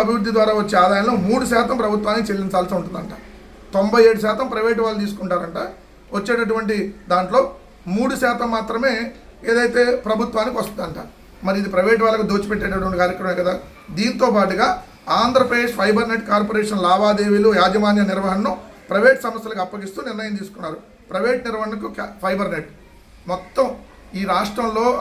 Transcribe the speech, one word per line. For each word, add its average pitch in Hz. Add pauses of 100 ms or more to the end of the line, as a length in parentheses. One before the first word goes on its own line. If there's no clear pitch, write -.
అభివృద్ధి 220
ద్వారా 214
వచ్చే 208 (100)
ఆదాయంలో 202 (140)
మూడు 233
శాతం 240
ప్రభుత్వానికి 208
చెల్లించాల్సి 190
ఉంటుందంట. 180 (640)
తొంభై 214
ఏడు 220
శాతం 220
ప్రైవేట్ 226
వాళ్ళు 214
తీసుకుంటారంట. 175 (580)
వచ్చేటటువంటి 220 (360)
దాంట్లో 185 (540)
మూడు 262
శాతం 240
మాత్రమే 226 (580)
ఏదైతే 240 (240)
ప్రభుత్వానికి 220
వస్తుందంట. - (440)
మరి 196
ఇది 196
ప్రైవేట్ 202
వాళ్ళకు 220
దోచిపెట్టేటటువంటి 190
కార్యక్రమమే 185
కదా. 180 (440)
దీంతో 240
పాటుగా 202 (520)
ఆంధ్రప్రదేశ్ 240
ఫైబర్ 214
నెట్ 226
కార్పొరేషన్ 208
లావాదేవీలు, 208 (120)
యాజమాన్య 208
నిర్వహణను 196 (380)
ప్రైవేట్ 240
సంస్థలకు 220
అప్పగిస్తూ 196
నిర్ణయం 214
తీసుకున్నారు. 185 (340)
ప్రైవేట్ 240
నిర్వహణకు 214 (100)
కా-, 202 (100)
ఫైబర్ 190
నెట్ 160 (640)
మొత్తం 208 (520)
ఈ 196 (100)
రాష్ట్రంలో, 214 (160)